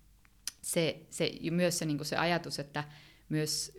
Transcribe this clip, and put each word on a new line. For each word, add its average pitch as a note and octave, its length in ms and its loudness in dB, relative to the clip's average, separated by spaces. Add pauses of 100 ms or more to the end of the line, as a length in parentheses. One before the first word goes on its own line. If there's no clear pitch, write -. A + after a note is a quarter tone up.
(640)
se, - 480 0
se, D#3+ 200 2 (200)
myös F3 280 2
se, E3+ 80 -2
niinku, D3 180 0
se - 120 -2
ajatus, E3 420 0
että D3 260 -4 (440)
myös, D3+ 500 -2